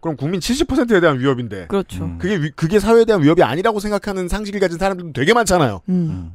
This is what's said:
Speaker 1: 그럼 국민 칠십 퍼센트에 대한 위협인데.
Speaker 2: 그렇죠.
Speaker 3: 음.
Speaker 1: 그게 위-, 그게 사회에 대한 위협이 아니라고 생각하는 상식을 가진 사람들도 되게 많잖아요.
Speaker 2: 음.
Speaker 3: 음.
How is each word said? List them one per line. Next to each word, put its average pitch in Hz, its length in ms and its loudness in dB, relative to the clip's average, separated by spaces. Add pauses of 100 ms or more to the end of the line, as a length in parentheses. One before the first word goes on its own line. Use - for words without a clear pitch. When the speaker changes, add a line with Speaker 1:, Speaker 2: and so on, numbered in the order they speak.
Speaker 1:
그럼 160 160 -6
국민 165 240 -4
칠십 262 260 -2
퍼센트에 240 340 2
대한 156 180 4
위협인데. 123 500 -2
Speaker 2:
그렇죠. 127 360 -4
Speaker 3:
음. 85 140 -8
Speaker 1:
그게 175 240 -2
위-, 151 80 -4
그게 165 280 0
사회에 226 280 4
대한 208 160 2
위협이 165 200 6
아니라고 190 380 0
생각하는 190 480 -4
상식을 202 320 -4
가진 175 180 0
사람들도 180 340 -4
되게 143 200 2
많잖아요. 180 560 2
Speaker 2:
음. 185 60 0
Speaker 3:
음. 95 400 -4